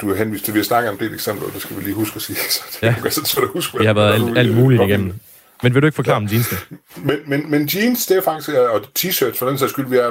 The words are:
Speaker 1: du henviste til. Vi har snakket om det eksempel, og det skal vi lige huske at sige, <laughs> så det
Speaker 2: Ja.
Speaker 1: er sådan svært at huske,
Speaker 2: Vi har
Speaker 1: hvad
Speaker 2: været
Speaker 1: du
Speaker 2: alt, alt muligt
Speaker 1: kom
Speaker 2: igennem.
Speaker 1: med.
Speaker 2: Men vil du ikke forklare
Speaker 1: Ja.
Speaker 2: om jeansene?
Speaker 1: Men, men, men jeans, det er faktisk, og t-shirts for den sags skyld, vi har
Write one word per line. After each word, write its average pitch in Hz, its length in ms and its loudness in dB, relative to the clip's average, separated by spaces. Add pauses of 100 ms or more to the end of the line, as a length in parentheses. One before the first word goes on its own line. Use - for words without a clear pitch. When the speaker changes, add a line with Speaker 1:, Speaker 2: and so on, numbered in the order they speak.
Speaker 1:
du 98 140 0
henviste 104 320 -2
til. 104 80 -2
Vi 107 40 4
har 101 60 2
snakket 117 260 0
om 98 80 -8
det 110 140 -4
eksempel, - 340 -6
og - 60 -8
det - 100 -10
skal - 140 -10
vi 98 60 -8
lige 98 120 -4
huske 107 220 -4
at 110 60 -10
sige, - 140 -10 (100)
<laughs> - 40 -4
så - 120 -2 (100)
det - 100 -10
Speaker 2:
Ja. 113 120 4 (100)
Speaker 1:
er - 60 0
sådan 151 160 -4
svært 127 180 0
at 123 60 -2
huske, - 280 -4
Speaker 2:
Vi 110 80 4
har 110 60 4
Speaker 1:
hvad 104 120 4
Speaker 2:
været 104 160 4
Speaker 1:
du 110 80 0
Speaker 2:
alt, 117 100 0
alt 120 160 4
muligt 123 260 6
Speaker 1:
kom 98 80 4
Speaker 2:
igennem. 98 180 2
Speaker 1:
med. 95 80 -6 (500)
Speaker 2:
Men 123 100 4
vil 139 80 4
du 156 40 6
ikke 151 100 2
forklare 135 220 0
Speaker 1:
Ja. 107 60 -4
Speaker 2:
om 104 80 -2
jeansene? 110 260 0 (380)
Speaker 1:
Men, 143 300 -2
men, 147 240 -2
men 147 240 0
jeans, 240 320 0
det 190 100 4
er 185 60 2
faktisk, 156 260 -4
og 123 320 2 (180)
t-shirts 139 400 -2
for 123 100 -2
den 139 100 -2
sags 123 140 0
skyld, 135 160 -4
vi 127 80 2
har 120 140 2